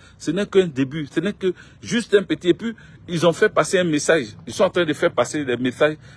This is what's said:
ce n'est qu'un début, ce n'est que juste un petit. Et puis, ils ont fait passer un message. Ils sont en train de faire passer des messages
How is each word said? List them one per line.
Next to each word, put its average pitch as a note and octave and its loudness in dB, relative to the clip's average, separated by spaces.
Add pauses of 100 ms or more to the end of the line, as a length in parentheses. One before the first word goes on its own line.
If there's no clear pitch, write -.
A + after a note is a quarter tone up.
(200)
ce - -8
n'est F#3+ -2
qu'un F#3+ 2
début, C#3 -4
ce - -4
n'est G3 -2
que F#3 -4 (280)
juste G3 -4
un G3+ 6
petit. G3 -4
Et E3+ 6
puis, A3+ -8 (340)
ils E3 0
ont E3+ 6
fait G#3+ 2
passer D#3 0
un F3+ 2
message. D#3 2 (180)
Ils A#2 -12
sont - 0
en F#3 4
train F3 0
de D3+ 0
faire D3+ 0
passer D3 -2
des B2 -2
messages B2+ 0 (200)